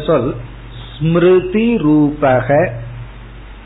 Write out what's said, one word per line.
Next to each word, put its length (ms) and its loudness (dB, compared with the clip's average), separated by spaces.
சொல் 280 0
ஸ்மிருதி 840 2
ரூபக. 720 2